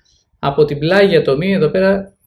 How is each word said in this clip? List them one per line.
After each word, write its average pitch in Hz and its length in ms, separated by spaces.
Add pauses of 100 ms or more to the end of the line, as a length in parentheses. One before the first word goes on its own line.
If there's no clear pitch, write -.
(400)
από 143 260
την 143 140
πλάγια 170 420
τομή, 160 320
εδώ 156 160
πέρα 190 580